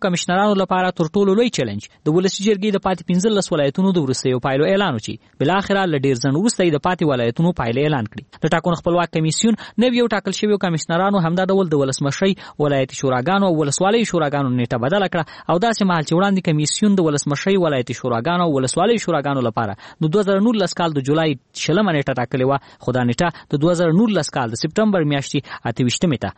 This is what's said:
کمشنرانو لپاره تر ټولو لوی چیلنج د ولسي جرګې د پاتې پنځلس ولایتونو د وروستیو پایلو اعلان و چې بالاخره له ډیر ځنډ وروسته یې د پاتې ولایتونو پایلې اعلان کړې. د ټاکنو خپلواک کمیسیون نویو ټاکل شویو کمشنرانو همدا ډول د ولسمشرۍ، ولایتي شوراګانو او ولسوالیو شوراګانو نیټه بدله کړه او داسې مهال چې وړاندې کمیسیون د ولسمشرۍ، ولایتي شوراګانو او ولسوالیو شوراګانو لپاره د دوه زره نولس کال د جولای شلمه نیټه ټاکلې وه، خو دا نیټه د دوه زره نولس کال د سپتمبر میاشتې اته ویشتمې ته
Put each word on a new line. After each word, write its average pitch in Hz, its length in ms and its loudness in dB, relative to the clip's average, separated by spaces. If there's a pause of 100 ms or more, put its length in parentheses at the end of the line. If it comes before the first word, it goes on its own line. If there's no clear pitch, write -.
کمشنرانو 190 560 0
لپاره 185 320 0
تر 165 240 -2
ټولو 196 240 2
لوی 240 180 2
چیلنج 104 280 -4 (220)
د 151 80 2
ولسي 185 300 0
جرګې 208 300 2
د 196 120 -2
پاتې 185 240 -2
پنځلس 190 420 2
ولایتونو 160 440 2
د 160 80 2
وروستیو 127 420 0
پایلو 139 240 2
اعلان 196 240 0
و 110 100 -4
چې - 80 -10 (280)
بالاخره 190 500 0
له 151 160 0
ډیر 135 160 2
ځنډ 139 160 0
وروسته 202 260 0
یې 170 100 2
د 143 120 -2
پاتې 180 240 0
ولایتونو 127 500 0
پایلې 120 260 -2
اعلان 131 260 0
کړې. - 120 -14 (180)
د 156 120 0
ټاکنو 165 260 -2
خپلواک 170 360 0
کمیسیون 160 380 0 (300)
نویو 240 300 2
ټاکل 196 240 -4
شویو 208 260 0
کمشنرانو 180 600 0
همدا 180 260 0
ډول 190 220 2
د - 80 -
ولسمشرۍ، 139 500 0 (260)
ولایتي 143 420 0
شوراګانو 147 500 2
او 156 100 0
ولسوالیو 190 500 0
شوراګانو 143 460 0
نیټه 120 300 -2
بدله 185 260 0
کړه 165 120 -2 (260)
او 160 80 2
داسې 220 320 0
مهال 165 180 2
چې 165 100 0
وړاندې 190 300 2
کمیسیون 170 500 2
د 165 100 2
ولسمشرۍ، 147 480 0 (100)
ولایتي 131 340 -2
شوراګانو 151 480 0
او 143 80 0
ولسوالیو 175 480 0
شوراګانو 139 440 0
لپاره 110 300 -4 (240)
د 156 140 0
دوه 214 140 4
زره 196 180 2
نولس 214 260 0
کال 165 240 -2
د 131 120 -4
جولای 156 280 0 (160)
شلمه 185 380 0
نیټه 139 260 -2
ټاکلې 127 320 -2
وه، 139 80 0 (240)
خو 127 160 -2
دا 123 80 0
نیټه 143 220 0 (260)
د 143 80 -2
دوه 170 200 2
زره 165 180 2
نولس 208 400 0
کال 113 160 -4
د - 80 -6
سپتمبر 185 500 0
میاشتې 139 240 -4 (240)
اته 117 240 -4
ویشتمې 139 400 0
ته 92 120 -6